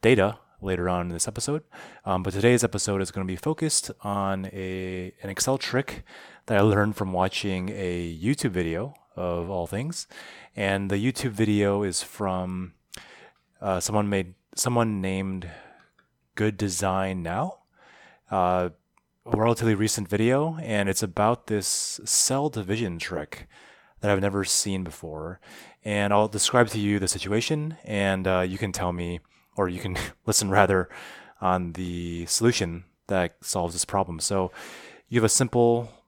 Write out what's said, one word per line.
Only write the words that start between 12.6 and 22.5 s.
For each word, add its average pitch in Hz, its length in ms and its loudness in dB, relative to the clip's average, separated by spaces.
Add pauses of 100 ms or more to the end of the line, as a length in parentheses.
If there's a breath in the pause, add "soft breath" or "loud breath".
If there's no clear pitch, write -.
uh, 95 160 0
someone 104 300 0
made, 95 240 0 (220)
someone 113 460 0
named 95 460 -4 (840 loud breath)
Good 107 240 0
Design 95 640 0
Now, 104 380 -4 (720 loud breath)
uh, 90 380 2 (540)
a - 140 0
relatively 110 380 4
recent 104 340 0
video, 131 540 2
and 104 260 0
it's 95 140 0
about 107 420 0
this - 580 -2
cell 139 460 2
division 104 480 -2